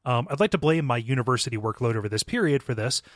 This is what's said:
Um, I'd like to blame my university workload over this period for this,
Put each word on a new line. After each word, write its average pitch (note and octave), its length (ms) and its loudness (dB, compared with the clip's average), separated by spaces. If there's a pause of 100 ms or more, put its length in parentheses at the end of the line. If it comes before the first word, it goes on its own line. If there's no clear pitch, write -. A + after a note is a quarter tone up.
Um, B2 260 0
I'd C#3+ 120 -2
like G#3+ 100 4
to F#3 60 2
blame D#3 280 2
my A#2+ 120 2
university A#2+ 600 0
workload A2+ 380 -2
over G#2 140 -4
this G#2+ 140 -2
period D#3+ 400 0
for C3 120 -4
this, A2 260 -2 (140)